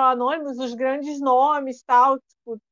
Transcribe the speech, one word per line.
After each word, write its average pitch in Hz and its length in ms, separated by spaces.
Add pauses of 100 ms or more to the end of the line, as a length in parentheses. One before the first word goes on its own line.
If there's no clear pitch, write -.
anônimos, 262 520
os 247 160
grandes 277 480
nomes 269 600
e - 40
tal, 262 320
tipo, - 420 (120)